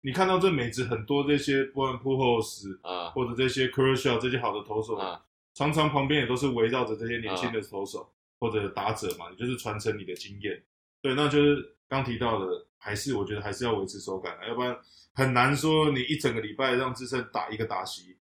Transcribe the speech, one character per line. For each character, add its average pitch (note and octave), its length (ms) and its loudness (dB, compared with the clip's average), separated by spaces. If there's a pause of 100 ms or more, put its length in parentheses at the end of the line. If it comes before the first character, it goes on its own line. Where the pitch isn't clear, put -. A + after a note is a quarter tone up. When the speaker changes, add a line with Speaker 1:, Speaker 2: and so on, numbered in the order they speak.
Speaker 1:
你 C3+ 120 -4
看 F#3+ 120 4
到 F#3 140 4
这 F#3+ 100 6
美 C3 200 0
职 B2 160 -2
很 A2 200 -2
多 C#3+ 200 2
这 C#3+ 120 4
些， C#3 280 2
不 C3+ 160 -4
管 C3 140 0
Pujols A#2+ 760 2 (140)
Speaker 2:
嗯。 F2 280 -6
Speaker 1:
或 B2+ 140 -2
者 A#2 100 -4
这 B2+ 140 2
些 B2+ 180 0
Kershaw C3 500 2
这 B2 120 0
些 B2+ 80 -2
好 A2+ 160 -2
的 G#2 120 -8
投 G#2+ 160 -2
手， A2 160 -4
Speaker 2:
嗯。 F#2 220 -6 (340)
Speaker 1:
常 D3 200 0
常 D3+ 160 2
旁 C3+ 180 0
边 D3 140 4
也 A#2+ 60 0
都 B2 100 0
是 C#3 100 2
围 A#2 200 4
绕 B2 180 0
着 A2 100 -4
这 A2 100 -8
些 A#2 120 -4
年 G#2+ 180 -4
轻 A#2 160 -2
的 A2 100 -2
投 G2 240 -6
手， G#2 140 -10
Speaker 2:
嗯。 - 140 -18 (260)
Speaker 1:
或 A#2 100 0
者 G2+ 200 0
打 G2+ 240 -2
者 G#2+ 140 -4 (120)
嘛， E2+ 100 -10
你 F#2 60 -18
就 A2+ 100 -6
是 B2 120 -2
传 G#2+ 200 -6
承 G#2+ 200 -2
你 F#2+ 80 -12
的 F2+ 80 -8
经 G2+ 280 -14
验。 G2+ 220 -6 (380)
对， C3+ 140 0
那 D3 120 2
就 D3 160 6
是 C#3+ 320 4 (140)
刚 C3+ 140 0
提 A#2 140 -2
到 A2+ 220 0
的， F2+ 260 -4 (120)
还 G#2 180 -6
是 C3 200 -4
我 G2+ 100 0
觉 G#2 100 -4
得 G#2 60 -6
还 G2+ 100 -6
是 B2 140 -4
要 A#2 80 2
维 G2 120 0
持 G2 140 -12
手 F#2+ 180 -6
感 F2+ 200 -6
啊， F#2 100 -10
要 A#2 80 -4
不 B2 60 -2
然 B2 120 0 (400)
很 C3 200 2
难 B2+ 220 6
说 D#3 360 4
你 C3 120 0
一 D3 120 0
整 C3 180 0
个 A2+ 60 -2
礼 G#2+ 140 -8
拜 C3 220 0
让 B2+ 180 0
智 B2+ 120 -10
胜 B2 160 -2 (120)
打 G#2 160 -4
一 G#2+ 80 -8
个 A2 80 -2
打 F#2+ 180 -4
席， - 320 -14 (180)